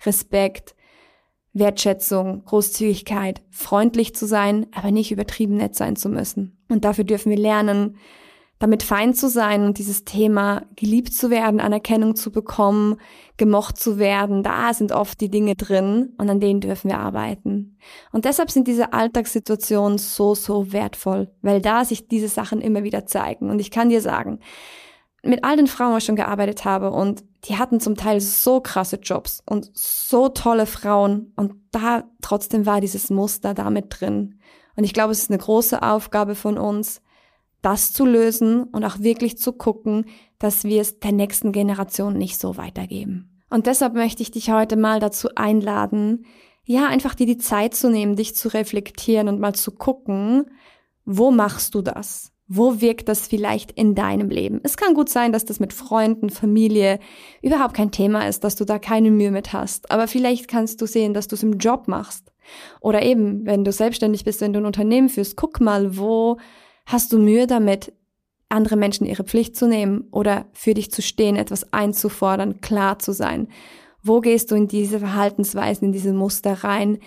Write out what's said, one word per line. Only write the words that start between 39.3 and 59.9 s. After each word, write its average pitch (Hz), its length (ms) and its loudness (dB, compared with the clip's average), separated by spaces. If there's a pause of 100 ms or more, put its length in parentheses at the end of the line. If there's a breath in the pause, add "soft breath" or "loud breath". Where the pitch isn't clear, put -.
zu 247 160 -4
gucken, 220 500 -2 (340 loud breath)
dass 208 280 -2
wir 208 160 2
es - 180 -4
der 208 140 -2
nächsten 202 400 0
Generation 202 640 -2
nicht 185 200 -6
so 185 200 -6
weitergeben. 190 920 -10
Und 226 180 0
deshalb 254 260 0
möchte 233 280 -2
ich 220 100 -10
dich 226 200 -4
heute 220 240 2
mal 220 240 2
dazu 208 360 -2
einladen, 214 880 0 (400 loud breath)
ja, 262 220 2
einfach 269 280 0
dir 254 100 0
die 233 120 2
Zeit 220 360 -2
zu 254 160 2
nehmen, 208 280 0
dich 220 180 -4
zu - 140 -4
reflektieren 214 800 -2
und 202 100 -2
mal 202 160 -2
zu - 160 -4
gucken, 254 760 0 (580 soft breath)
wo 220 260 4
machst 208 420 2
du 202 80 -2
das? - 520 -10 (160)
Wo 220 320 2
wirkt 226 260 0
das 214 200 -2
vielleicht 208 440 -2
in 208 240 2
deinem 196 340 -2
Leben? - 340 -4
Es 285 120 -2
kann 381 180 2
gut 294 140 2
sein, 240 240 0
dass 220 140 -2
das 214 160 -4
mit 196 100 -2
Freunden, 220 580 0
Familie 208 720 2 (420 loud breath)
überhaupt 262 340 2
kein 208 160 0
Thema 208 360 0
ist, - 160 -4
dass 208 140 -2
du 208 80 -2
da 208 120 0
keine 220 320 4
Mühe 208 220 4
mit 196 220 -4
hast. - 360 -6
Aber 220 200 0